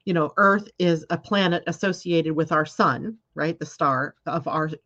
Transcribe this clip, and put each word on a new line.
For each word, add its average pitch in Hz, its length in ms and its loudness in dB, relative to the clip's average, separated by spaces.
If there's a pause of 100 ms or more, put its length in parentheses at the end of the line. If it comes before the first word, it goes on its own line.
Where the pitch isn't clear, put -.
you 185 80 -2
know, 151 240 0
Earth 202 400 4
is 170 320 2
a 170 80 -2
planet 180 500 0
associated 165 680 -2
with 156 160 0
our 151 140 2
sun, 175 520 -2 (160)
right? 160 240 -4
The 151 80 -10
star 139 500 -2 (100)
of 147 220 -4
our 156 240 -4 (140)